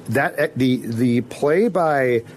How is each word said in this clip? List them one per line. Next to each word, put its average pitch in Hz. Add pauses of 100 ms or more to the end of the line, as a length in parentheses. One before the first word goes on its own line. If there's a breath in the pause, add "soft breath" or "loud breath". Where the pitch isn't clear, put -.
(100)
that, 147
the, 127
the 120
play 156
by 143 (140 loud breath)